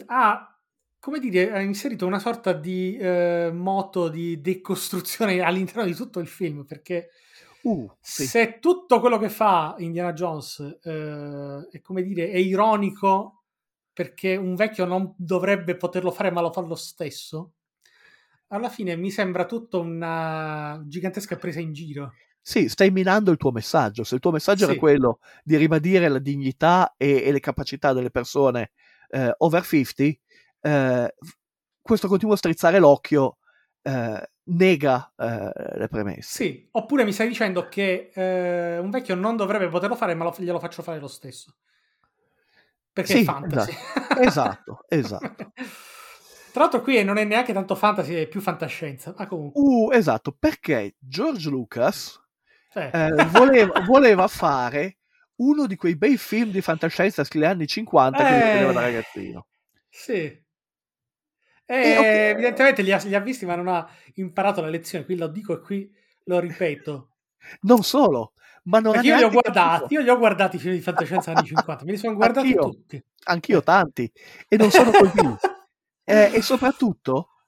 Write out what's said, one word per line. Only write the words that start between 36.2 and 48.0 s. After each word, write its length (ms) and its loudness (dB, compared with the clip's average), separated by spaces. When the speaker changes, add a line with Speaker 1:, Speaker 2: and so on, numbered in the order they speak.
Speaker 1:
Sì, 280 -6
oppure 340 0
mi 80 -2
stai 160 -2
dicendo 400 -4
che, 440 -4
eh, 640 -4
un 120 -8
vecchio 260 -4
non 220 -4
dovrebbe 320 -2
poterlo 260 -4
fare, 200 -4
ma 100 -6
lo, 120 -4
glielo 220 -6
faccio 240 -12
fare 160 -10
lo 80 -16
stesso. 480 -20
Perché 220 -4
è 40 4
Speaker 2:
Sì, 60 4
Speaker 1:
fantasy. 480 -2
Speaker 2:
esatto. 500 -6
Esatto, 580 0
esatto. 640 -4
Speaker 1:
<laughs> 960 -20
Tra 120 0
l'altro 180 2
qui 240 2
non 120 -2
è 60 0
neanche 300 -2
tanto 200 -4
fantasy, 420 0